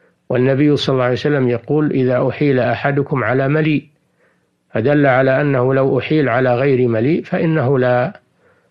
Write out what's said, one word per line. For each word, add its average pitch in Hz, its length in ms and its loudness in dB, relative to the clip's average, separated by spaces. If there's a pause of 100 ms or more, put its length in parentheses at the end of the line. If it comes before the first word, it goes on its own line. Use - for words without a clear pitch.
(300)
والنبي 135 460 2
صلى 139 180 -2
الله 127 100 0
عليه 123 100 0
وسلم 131 360 0
يقول: 143 420 -2
"إذا 131 380 0
أحيل 139 300 0
أحدكم 131 640 -2
على 131 240 0
مليء"، 151 420 -2 (840)
فدل 143 320 2
على 131 360 2
أنه 135 320 0
لو 135 260 0
أحيل 151 300 0
على 123 260 0
غير 127 320 2
مليء 117 360 0
فإنه 156 560 -2
لا، 127 400 0 (520)